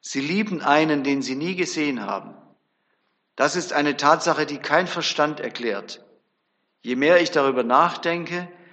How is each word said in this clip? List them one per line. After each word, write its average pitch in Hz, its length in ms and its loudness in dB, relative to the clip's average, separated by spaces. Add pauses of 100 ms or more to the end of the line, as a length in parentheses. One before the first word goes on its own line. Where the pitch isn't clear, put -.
Sie - 200 -6
lieben 180 420 -2
einen, 147 420 4
den 139 180 0
sie 127 120 -4
nie 170 220 -4
gesehen 147 500 -4
haben. 98 280 -8 (1000)
Das 147 200 0
ist 170 160 -6
eine 147 240 0
Tatsache, 151 500 2
die 143 120 -8
kein 170 280 2
Verstand 151 540 -2
erklärt. 113 640 -6 (760)
Je 120 140 -4
mehr 160 240 6
ich 165 100 0
darüber 135 320 2
nachdenke, 170 880 0 (240)